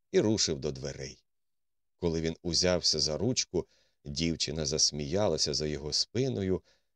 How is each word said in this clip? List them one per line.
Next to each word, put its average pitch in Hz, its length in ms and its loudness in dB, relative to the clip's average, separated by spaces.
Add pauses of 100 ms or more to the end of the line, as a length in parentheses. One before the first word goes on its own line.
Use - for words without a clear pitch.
(120)
і 190 80 4
рушив 98 400 2
до 73 120 -2
дверей. 67 520 -10 (760)
Коли 82 220 0
він 80 200 -2
узявся 85 580 2
за 76 180 0
ручку, 95 500 -2 (380)
дівчина 76 600 -2
засміялася 76 880 0
за 76 140 -2
його 73 260 -4
спиною 101 680 0 (340)